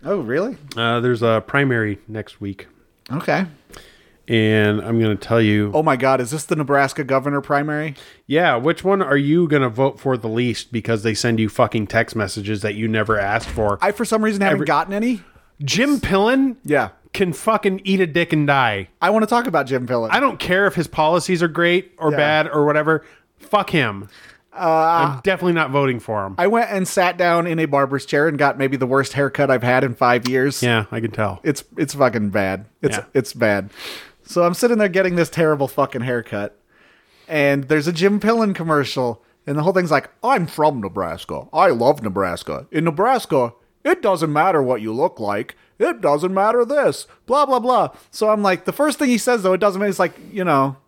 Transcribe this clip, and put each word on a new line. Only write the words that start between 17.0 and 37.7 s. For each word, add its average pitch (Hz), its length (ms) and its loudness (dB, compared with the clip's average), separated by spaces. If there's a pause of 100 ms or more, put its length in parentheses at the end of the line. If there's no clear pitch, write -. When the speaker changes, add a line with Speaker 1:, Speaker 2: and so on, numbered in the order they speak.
Speaker 2:
can 180 200 -2
fucking 196 520 -2
eat 190 160 2
a 185 60 2
dick 165 260 -2
and 151 160 2
die. 117 400 2 (120)
Speaker 1:
I 175 100 2
wanna 214 160 2
talk 240 200 0
about 151 200 0
Jim 123 200 -2
Pillen. 117 240 -2
Speaker 2:
I 196 80 2
don't 254 220 -2
care 190 260 2
if 185 80 0
his 165 140 -4
policies 165 520 0
are 170 80 2
great 175 500 0
or 160 120 0
Speaker 1:
Yeah. 147 60 0
Speaker 2:
bad 151 360 2
or 147 140 2
whatever. 151 380 0 (340)
Fuck - 320 -2
him. 110 380 -2 (440)
Speaker 1:
Uh, 165 640 2
Speaker 2:
I'm 127 80 -10
definitely 180 300 0
not 156 180 0
voting 131 300 0
for 104 260 -4
him. 98 120 -10
Speaker 1:
I 175 100 2
went 226 240 0
and 190 160 -2
sat 180 300 0
down 170 280 2
in 165 140 -2
a 160 60 0
barber's 139 400 0
chair 147 200 0
and 151 120 -2
got 139 200 2
maybe 135 180 0
the 131 100 0
worst 135 260 0
haircut 139 400 0
I've 120 100 2
had 127 220 4
in 123 100 -4
five 123 320 2
years. 131 380 0
Speaker 2:
Yeah, 113 260 2
I 120 80 -6
can 110 140 -4
tell. 98 320 -4
Speaker 1:
It's, - 180 -2 (140)
it's 147 180 -4
fucking 117 360 0
bad. 95 340 -2 (180)
It's, 113 140 0
Speaker 2:
Yeah. 98 80 -6 (100)
Speaker 1:
it's 131 200 -2
bad. 104 340 0 (600)
So 175 160 0
I'm 175 100 2
sitting 233 240 2
there 208 100 2
getting 185 260 0
this 170 140 2
terrible 151 400 0
fucking 135 320 -2
haircut, 117 580 -6 (720)
and 143 360 2
there's 151 220 0